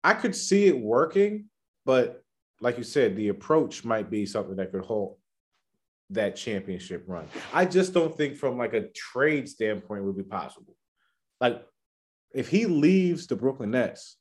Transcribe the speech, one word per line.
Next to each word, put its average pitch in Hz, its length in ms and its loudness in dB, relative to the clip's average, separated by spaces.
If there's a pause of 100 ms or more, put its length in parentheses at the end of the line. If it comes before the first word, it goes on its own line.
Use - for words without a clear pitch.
I 202 120 4
could 208 200 -2
see 202 300 4
it 147 140 6
working, 165 640 2 (400)
but 127 380 2 (360)
like 120 200 -2
you 117 40 -8
said, 110 320 2
the 107 120 -2
approach 143 580 0
might 110 240 -2
be 104 160 -2
something 95 300 -6
that 92 160 -4
could 95 140 -6
halt 104 340 -6 (880)
that 101 260 -2
championship 90 680 -8
run. 85 220 -10 (260)
I 180 120 4
just 185 280 0
don't 165 240 2
think 147 180 -2
from, 123 220 -2
like, 113 160 -4
a 107 160 -2
trade 139 580 -2
standpoint 104 580 -4
would - 120 -4
be 196 60 -8
possible. - 520 -12 (640)
Like, 120 240 0 (680)
if 131 160 -4
he 214 200 2
leaves 180 580 4
the 120 100 -2
Brooklyn 117 360 -2
Nets - 500 -2